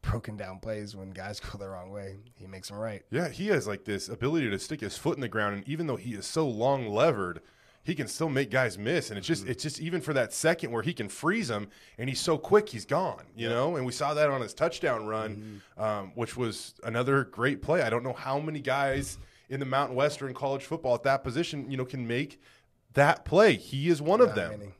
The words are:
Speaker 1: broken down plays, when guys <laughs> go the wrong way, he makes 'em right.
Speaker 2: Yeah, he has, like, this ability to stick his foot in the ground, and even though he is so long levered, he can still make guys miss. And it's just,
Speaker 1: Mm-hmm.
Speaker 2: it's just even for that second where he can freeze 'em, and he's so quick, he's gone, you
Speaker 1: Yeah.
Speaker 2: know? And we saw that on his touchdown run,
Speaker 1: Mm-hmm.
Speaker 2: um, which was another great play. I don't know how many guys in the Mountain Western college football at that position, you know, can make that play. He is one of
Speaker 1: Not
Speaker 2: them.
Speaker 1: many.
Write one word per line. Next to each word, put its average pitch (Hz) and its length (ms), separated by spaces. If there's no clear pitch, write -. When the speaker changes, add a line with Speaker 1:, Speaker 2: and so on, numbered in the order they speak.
Speaker 1:
broken 110 340
down 95 240
plays, 107 340
when 95 160
guys 95 300
<laughs> - 120
go 101 60
the 101 100
wrong 92 220
way, 98 280
he 95 100
makes 95 240
'em 101 80
right. 107 320
Speaker 2:
Yeah, 160 180
he 87 200
has, - 180
like, 101 200
this 98 220
ability 135 420
to 98 100
stick - 200
his 104 160
foot 180 200
in 143 40
the 123 80
ground, 104 280
and 98 120
even 156 200
though 127 80
he 104 180
is 98 120
so 160 220
long 123 380
levered, 104 540
he 139 120
can 135 100
still 160 220
make 139 200
guys 110 300
miss. 127 320
And 101 80
it's 92 80
just, 165 160
Speaker 1:
Mm-hmm. - 80
Speaker 2:
it's - 140
just 151 160
even 165 200
for 151 120
that 123 200
second 165 380
where 113 140
he 165 100
can 104 140
freeze 170 420
'em, 104 160
and 123 100
he's 127 120
so 160 180
quick, 208 300
he's 107 160
gone, 139 400
you 117 140
Speaker 1:
Yeah. 117 60
Speaker 2:
know? 139 220
And 127 80
we 123 60
saw 147 240
that 147 160
on 135 100
his 110 140
touchdown 143 520
run, 107 540
Speaker 1:
Mm-hmm. - 60
Speaker 2:
um, 104 320
which 117 220
was 120 380
another 127 400
great 127 360
play. 160 220
I 120 80
don't 120 140
know 131 80
how 135 260
many 151 220
guys 139 580
in 131 100
the 135 80
Mountain 131 300
Western 139 360
college 135 320
football 135 300
at 117 80
that 135 220
position, 139 440
you 135 80
know, 131 80
can 127 220
make 123 340
that 143 300
play. 190 300
He 135 340
is 160 120
one 175 200
of 240 80
Speaker 1:
Not - 80
Speaker 2:
them. 113 140
Speaker 1:
many. 101 200